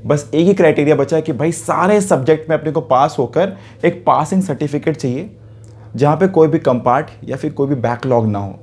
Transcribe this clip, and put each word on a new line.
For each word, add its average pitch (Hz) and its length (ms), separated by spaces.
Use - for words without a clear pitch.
बस 143 280
एक 170 140
ही 202 60
क्राइटेरिया 156 420
बचा 139 200
है 156 60
कि 160 120
भाई 151 180
सारे 170 500
सब्जेक्ट 160 480
में 156 80
अपने 151 140
को 151 100
पास 131 380
होकर 160 380
एक 175 200
पासिंग 151 360
सर्टिफिकेट 147 560
चाहिए, 135 320
जहाँ 143 220
पे 185 100
कोई 160 200
भी 156 120
कंपार्ट 127 480
या 123 140
फिर 151 140
कोई 139 160
भी 143 80
बैकलॉग 120 520
ना 104 120
हो 98 240